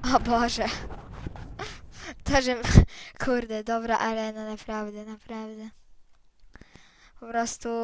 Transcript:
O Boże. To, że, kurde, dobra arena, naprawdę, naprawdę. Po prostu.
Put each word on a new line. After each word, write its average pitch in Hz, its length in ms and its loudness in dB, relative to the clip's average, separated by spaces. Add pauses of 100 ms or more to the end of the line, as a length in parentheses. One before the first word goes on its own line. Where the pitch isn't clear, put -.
(160)
O 233 40 8
Boże. 233 460 2 (1600)
To, 269 180 6
że, 247 200 0 (640)
kurde, 226 380 -2
dobra 226 340 0
arena, 220 480 -2
naprawdę, 214 600 -8
naprawdę. 220 640 -12 (1500)
Po 233 80 -16
prostu. 233 420 -2 (140)